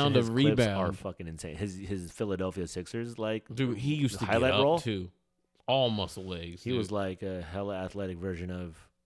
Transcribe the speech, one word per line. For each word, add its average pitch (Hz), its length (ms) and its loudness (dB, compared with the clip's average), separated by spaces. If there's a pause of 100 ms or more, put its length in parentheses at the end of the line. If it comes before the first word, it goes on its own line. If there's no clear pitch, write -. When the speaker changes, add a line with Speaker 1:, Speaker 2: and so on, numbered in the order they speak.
Speaker 1:
mound 143 140 4
Speaker 2:
his 117 120 6
Speaker 1:
of 113 60 -2
Speaker 2:
clips 135 280 6
are - 40 6
Speaker 1:
rebound. 95 320 0
Speaker 2:
fucking 90 280 -8
insane. 80 300 -8
His, 95 200 -4
his 95 360 -6
Philadelphia 92 540 -2
Sixers, 117 520 -6
like, 110 360 -4
Speaker 1:
Dude, 123 240 0
he 139 160 0
used 127 240 2
to 110 80 0
Speaker 2:
highlight 117 260 6
Speaker 1:
get 104 80 4
up 135 40 6
Speaker 2:
roll? 160 140 6
Speaker 1:
too. 101 320 -2 (560)
All 127 240 4
muscle 98 340 -2
legs, 85 380 -8
Speaker 2:
He 120 100 -2
was 110 160 0
Speaker 1:
dude. 104 40 -6
Speaker 2:
like 95 300 -2
a 92 200 -4
hella 98 340 -4
athletic 92 420 -6
version 90 320 -4
of 90 260 -8 (300)